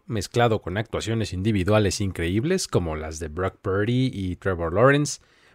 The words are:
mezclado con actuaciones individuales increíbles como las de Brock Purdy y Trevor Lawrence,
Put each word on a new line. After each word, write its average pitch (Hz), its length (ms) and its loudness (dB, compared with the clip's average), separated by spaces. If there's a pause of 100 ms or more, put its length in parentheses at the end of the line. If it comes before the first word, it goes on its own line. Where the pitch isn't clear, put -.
mezclado 113 560 0
con 92 160 -4
actuaciones 107 560 -4
individuales 98 640 2
increíbles 101 720 -2
como 85 260 0
las 78 240 -8
de 85 80 -8
Brock 92 300 -4
Purdy 117 560 0
y 92 240 -6
Trevor 85 360 -2
Lawrence, 139 460 4 (360)